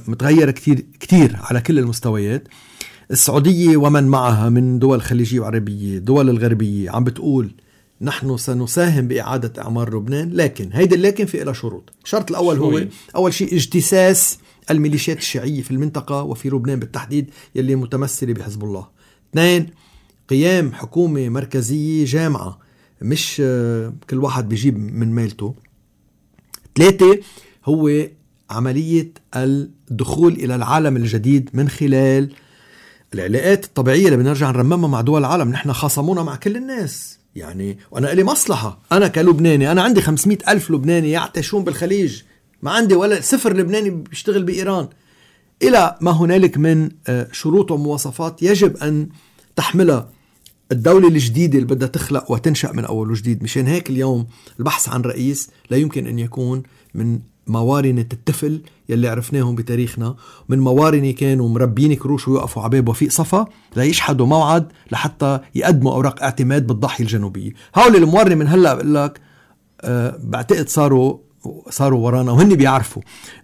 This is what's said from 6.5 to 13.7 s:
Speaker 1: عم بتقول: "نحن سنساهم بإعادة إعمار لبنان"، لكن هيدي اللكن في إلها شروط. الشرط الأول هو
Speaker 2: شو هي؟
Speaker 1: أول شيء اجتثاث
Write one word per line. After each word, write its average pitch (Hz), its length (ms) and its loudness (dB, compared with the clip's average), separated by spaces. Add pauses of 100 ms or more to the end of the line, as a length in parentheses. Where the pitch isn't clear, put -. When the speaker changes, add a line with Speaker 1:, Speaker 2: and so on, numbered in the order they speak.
Speaker 1:
عم 113 120 -2
بتقول: 123 520 -2 (460)
"نحن 131 360 -6
سنساهم 131 680 -2
بإعادة 117 540 -6
إعمار 113 360 -6
لبنان"، 143 360 -6
لكن 143 400 -2
هيدي 175 220 2
اللكن 202 300 0
في 190 160 -6
إلها 143 120 -6
شروط. 110 400 -12 (100)
الشرط 208 260 -4
الأول 170 280 0
هو 151 140 0
Speaker 2:
شو 151 60 0
هي؟ 175 100 -4 (280)
Speaker 1:
أول 180 180 0
شيء 185 220 -2
اجتثاث 185 800 2 (360)